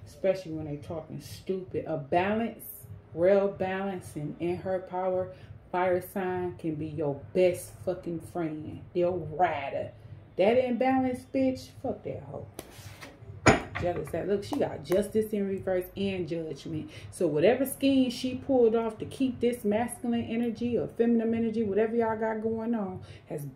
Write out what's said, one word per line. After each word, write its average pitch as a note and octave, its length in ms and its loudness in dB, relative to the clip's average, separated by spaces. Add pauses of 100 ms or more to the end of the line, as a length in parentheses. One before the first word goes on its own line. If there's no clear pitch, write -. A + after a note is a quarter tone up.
Especially F#3+ 480 0
when D#3 120 -6
they D3 120 -6
talking D#3 440 -8
stupid. - 680 -6
A D#3+ 100 -2
balance, G3 680 0 (480)
real G3 360 6
balance, F#3+ 680 -4
and D3+ 260 -6
in F3 160 0
her F#3 220 -2
power, F#3 520 -2 (400)
fire F3+ 300 2
sign F3+ 560 -4
can D#3+ 180 -4
be D3+ 120 -6
your D3+ 340 -2 (120)
best F3+ 380 4 (140)
fucking F3 340 -4
friend. D#3 600 -6 (120)
Your F3+ 200 2
rider. D3+ 800 0 (440)
That G#3 220 6
imbalanced B3+ 760 2
bitch, C4 360 2 (120)
fuck A#3 220 -6
that - 200 -8
hoe. - 220 -10 (1400)
Jealous D#3+ 280 -2
that, E3 180 -2
look, G3+ 160 0
she - 140 -4
got D3+ 260 -2
justice G#3 480 2
in G3+ 160 0
reverse F#3 380 -2 (100)
and F#3+ 320 -2
judgment. D#3 640 -6 (200)
So F#3 160 0
whatever G3 380 4
scheme C4 440 4
she B3+ 260 -4
pulled B3 400 6
off A3+ 220 0
to - 80 -6
keep - 340 -2
this A#3+ 240 0
masculine A#3 600 0
energy A#3 520 -2
or D3 120 -2
feminine A3+ 440 4
energy, A3+ 300 0
whatever G#3+ 320 2
y'all A3+ 220 2
got A3 260 -2
going A3+ 320 0
on, F#3+ 240 -2 (280)
has D3 180 -6 (100)